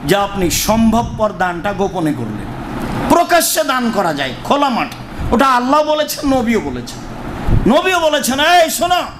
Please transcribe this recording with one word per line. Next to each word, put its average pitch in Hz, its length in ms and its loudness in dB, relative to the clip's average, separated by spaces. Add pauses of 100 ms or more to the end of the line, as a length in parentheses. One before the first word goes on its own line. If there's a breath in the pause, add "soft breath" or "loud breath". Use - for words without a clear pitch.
যে 170 100 2
আপনি 196 340 0
সম্ভবপর 220 880 2
দানটা 180 340 -2
গোপনে 180 400 -2
করলেন। 107 340 -6 (640)
প্রকাশ্যে 339 560 2
দান 254 260 -2
করা 180 240 0
যায়, 135 180 -4 (120)
খোলা 285 240 2
মাঠ, 214 200 -2 (440)
ওটা 240 140 4
আল্লাহ 262 380 2
বলেছেন, 294 480 -2
নবীও 233 280 2
বলেছেন। 123 380 -8 (720)
নবীও 359 280 2
বলেছেন, 294 400 0
"এই 330 300 6
শোনো 349 320 0 (180)